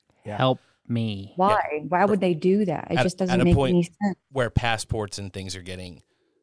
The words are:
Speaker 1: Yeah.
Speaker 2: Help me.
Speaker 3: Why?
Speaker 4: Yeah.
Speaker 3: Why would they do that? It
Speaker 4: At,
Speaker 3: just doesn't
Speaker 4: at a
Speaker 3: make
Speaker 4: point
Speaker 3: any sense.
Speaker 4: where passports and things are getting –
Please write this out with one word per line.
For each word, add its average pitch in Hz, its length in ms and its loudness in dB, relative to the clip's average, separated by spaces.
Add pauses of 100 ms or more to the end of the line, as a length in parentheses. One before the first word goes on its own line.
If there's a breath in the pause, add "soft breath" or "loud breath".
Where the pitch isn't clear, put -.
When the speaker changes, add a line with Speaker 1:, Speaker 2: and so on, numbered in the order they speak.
(260)
Speaker 1:
Yeah. - 120 -8
Speaker 2:
Help 131 220 2 (280)
me. 110 480 -4
Speaker 3:
Why? 196 240 2 (120)
Speaker 4:
Yeah. 151 160 -4
Speaker 3:
Why 180 180 2
would 208 160 2
they 180 120 2
do 190 320 2
that? 160 260 -4
It 170 60 0
Speaker 4:
At, - 60 4
Speaker 3:
just 180 160 -2
doesn't 180 140 0
Speaker 4:
at 180 80 4
a 170 40 4
Speaker 3:
make 170 100 6
Speaker 4:
point 139 200 2
Speaker 3:
any 175 80 4
sense. 190 340 -4 (140)
Speaker 4:
where 127 180 -2
passports 113 680 -2
and 98 120 -10
things 95 240 -10
are 92 60 -12
getting – 90 400 -12 (420)